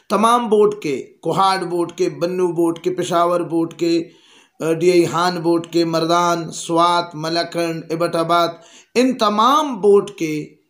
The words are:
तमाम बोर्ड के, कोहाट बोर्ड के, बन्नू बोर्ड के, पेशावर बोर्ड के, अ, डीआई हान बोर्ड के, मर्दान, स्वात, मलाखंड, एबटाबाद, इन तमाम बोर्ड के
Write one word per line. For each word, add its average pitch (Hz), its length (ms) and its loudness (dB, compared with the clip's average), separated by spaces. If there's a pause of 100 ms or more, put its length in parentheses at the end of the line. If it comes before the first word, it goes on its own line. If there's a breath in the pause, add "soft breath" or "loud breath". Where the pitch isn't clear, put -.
तमाम 226 400 2
बोर्ड 208 240 4
के, 143 240 -4
कोहाट 180 680 -2
बोर्ड 170 280 -4
के, 180 180 -2
बन्नू 175 380 -2
बोर्ड 165 320 -2
के, 185 100 -4
पेशावर 175 540 0
बोर्ड 165 300 -4
के, 170 260 0 (640 soft breath)
अ, 160 120 0
डीआई 175 300 4
हान 175 360 -2
बोर्ड 170 260 0
के, 170 200 0
मर्दान, 170 640 0
स्वात, 170 680 0
मलाखंड, 165 760 -4
एबटाबाद, 165 720 0 (340 loud breath)
इन 254 180 4
तमाम 233 640 2
बोर्ड 202 340 4
के 151 480 -8 (120)